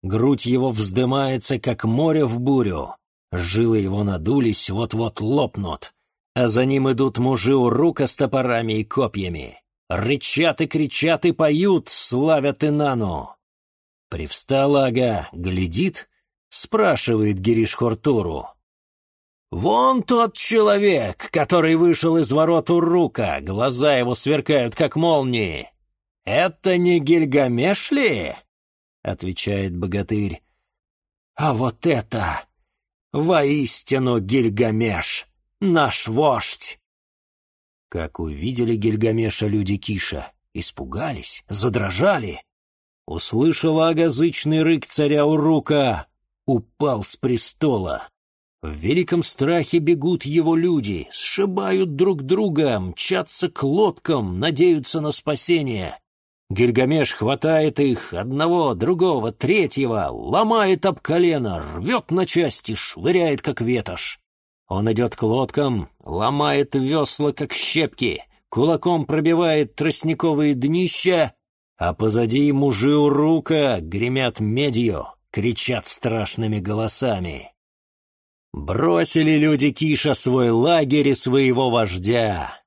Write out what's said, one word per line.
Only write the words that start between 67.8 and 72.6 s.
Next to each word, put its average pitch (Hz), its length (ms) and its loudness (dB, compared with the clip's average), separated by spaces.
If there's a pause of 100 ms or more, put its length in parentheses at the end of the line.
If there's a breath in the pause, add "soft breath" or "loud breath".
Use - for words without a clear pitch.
кулаком 160 560 0
пробивает 156 720 0
тростниковые 156 800 0
днища, 165 800 0 (440)
а 87 160 -2
позади 117 580 2
мужи 139 440 2